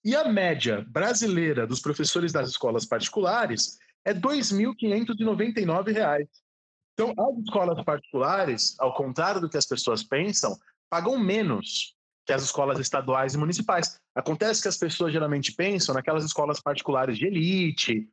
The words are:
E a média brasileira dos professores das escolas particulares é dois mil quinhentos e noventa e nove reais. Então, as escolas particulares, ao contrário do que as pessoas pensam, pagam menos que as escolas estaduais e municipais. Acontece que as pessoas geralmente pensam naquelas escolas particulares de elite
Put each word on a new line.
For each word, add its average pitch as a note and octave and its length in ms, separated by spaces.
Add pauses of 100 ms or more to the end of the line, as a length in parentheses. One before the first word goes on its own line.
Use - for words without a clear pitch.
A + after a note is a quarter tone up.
E A#3 120
a D4+ 120
média C#3+ 640
brasileira E3+ 760
dos B2 140
professores D#3 520
das C3+ 180
escolas A#2 360
particulares F#3 920 (280)
é G3+ 80
dois B3 380
mil A3 240
quinhentos A3 440
e A3+ 40
noventa A3 380
e F#3+ 40
nove F#3 260
reais. D3 360 (680)
Então, A3+ 240
as A#3+ 280
escolas F3 400
particulares, D3 920
ao C3 140
contrário D#3+ 460
do E3+ 100
que D#3 80
as C#3 80
pessoas A#2 380
pensam, C#3 540 (320)
pagam F3+ 280
menos G3 800 (300)
que C#3+ 80
as C3+ 100
escolas C#3 360
estaduais C3 540
e C#3+ 40
municipais. E3+ 600 (160)
Acontece G#3 480
que - 60
as F3+ 100
pessoas E3 360
geralmente D3 400
pensam F3+ 420
naquelas D#3 300
escolas D3 340
particulares C3 580
de A2+ 80
elite E3 880